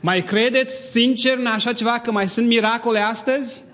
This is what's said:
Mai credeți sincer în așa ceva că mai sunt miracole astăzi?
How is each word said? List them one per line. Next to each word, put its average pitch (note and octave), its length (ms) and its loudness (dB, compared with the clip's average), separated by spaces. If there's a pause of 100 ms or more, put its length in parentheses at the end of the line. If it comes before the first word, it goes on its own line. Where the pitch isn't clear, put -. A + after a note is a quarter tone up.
Mai F3+ 220 0
credeți B3 680 0
sincer B3 460 2
în B3 80 -4
așa A3 280 -2
ceva A#3 260 0
că A#3 120 -4
mai G3 180 0
sunt A#3 180 0
miracole A3+ 520 2
astăzi? A#3 640 -2 (100)